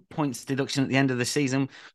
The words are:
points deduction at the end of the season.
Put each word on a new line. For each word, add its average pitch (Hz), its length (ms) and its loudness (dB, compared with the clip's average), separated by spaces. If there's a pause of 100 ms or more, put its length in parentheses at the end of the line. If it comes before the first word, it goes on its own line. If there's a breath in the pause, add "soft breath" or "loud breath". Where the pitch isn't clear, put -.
points 143 360 -4
deduction 135 400 0
at - 40 -4
the 120 60 0
end 135 160 4
of 127 60 -2
the 123 80 0
season. 135 420 0 (280 loud breath)